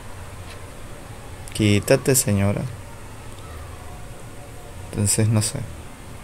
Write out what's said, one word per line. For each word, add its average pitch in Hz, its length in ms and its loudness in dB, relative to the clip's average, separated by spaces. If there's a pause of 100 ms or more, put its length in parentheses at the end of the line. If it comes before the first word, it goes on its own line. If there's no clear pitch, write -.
(1500)
Quítate, 110 600 6
señora. 101 460 6 (2250)
Entonces, 107 380 4
no 110 120 6
sé. - 180 0 (640)